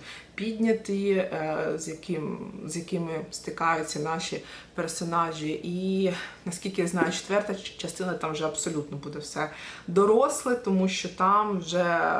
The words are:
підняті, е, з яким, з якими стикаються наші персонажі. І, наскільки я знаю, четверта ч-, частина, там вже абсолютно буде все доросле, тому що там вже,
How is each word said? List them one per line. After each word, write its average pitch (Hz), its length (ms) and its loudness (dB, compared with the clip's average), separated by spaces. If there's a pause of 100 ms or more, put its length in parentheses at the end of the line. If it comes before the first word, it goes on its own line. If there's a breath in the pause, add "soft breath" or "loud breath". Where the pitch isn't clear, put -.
(340 loud breath)
підняті, 214 760 2
е, 160 640 0
з 160 120 -6
яким, 156 640 -6 (140)
з 156 100 -6
якими 165 540 -4
стикаються 160 720 -2
наші 160 440 -4 (300 loud breath)
персонажі. 165 920 -2
І, 190 460 2 (340 loud breath)
наскільки 190 380 -2
я 170 60 2
знаю, 175 240 2
четверта 202 420 0
ч-, - 240 -10
частина, 185 340 -4
там 160 200 -2
вже 156 120 -2
абсолютно 151 520 -2
буде 147 220 -10
все 151 320 -4 (360 loud breath)
доросле, 233 680 6
тому 190 340 4
що 185 200 -2
там 202 500 4
вже, 170 400 2 (220)